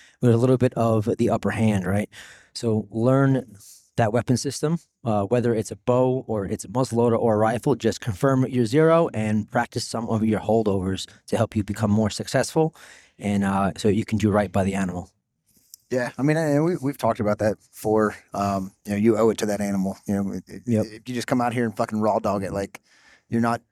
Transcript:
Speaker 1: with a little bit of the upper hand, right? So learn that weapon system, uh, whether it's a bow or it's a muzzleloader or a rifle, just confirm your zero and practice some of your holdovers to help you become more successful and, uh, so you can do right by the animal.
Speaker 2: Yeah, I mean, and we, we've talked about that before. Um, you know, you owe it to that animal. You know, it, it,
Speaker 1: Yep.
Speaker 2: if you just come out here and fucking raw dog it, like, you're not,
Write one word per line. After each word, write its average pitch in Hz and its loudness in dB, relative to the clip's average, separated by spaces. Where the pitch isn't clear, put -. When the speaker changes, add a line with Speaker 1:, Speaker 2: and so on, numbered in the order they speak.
Speaker 1:
with 123 4
a 117 6
little 127 4
bit 123 2
of 113 0
the 117 2
upper 101 0
hand, 104 2
right? 98 -2
So 110 -2
learn 127 2
that 110 2
weapon 120 2
system, 151 -4
uh, 107 0
whether 117 0
it's 110 -4
a 104 -12
bow 127 0
or 104 -4
it's - -8
a - -16
muzzleloader 117 0
or 110 2
a 104 2
rifle, 113 0
just 113 -2
confirm 131 0
your 123 0
zero 160 4
and 107 -2
practice 120 -4
some 117 -8
of 110 0
your 107 2
holdovers 98 0
to - -4
help 113 0
you 104 0
become 104 -2
more 104 2
successful 156 -2
and, 101 0
uh, 98 0
so - 0
you 104 2
can 110 -2
do 104 2
right 101 2
by 101 0
the 95 0
animal. 90 -6
Speaker 2:
Yeah, 123 -2
I 123 -4
mean, 151 2
and 151 2
we, 175 0
we've 139 -4
talked 117 0
about 107 0
that 104 0
before. 107 0
Um, 98 -4
you 104 -6
know, 101 0
you 107 4
owe 113 4
it 101 -4
to 110 -4
that 101 -2
animal. 98 -4
You 104 -2
know, 98 -2
it, 92 -10
it, 98 -16
Speaker 1:
Yep. 110 0
Speaker 2:
if 110 -18
you 123 -8
just 117 -6
come 127 0
out 120 -2
here 123 -2
and 110 -6
fucking 110 -4
raw 107 2
dog 101 -2
it, 92 -8
like, 98 -8
you're 117 -2
not, 117 0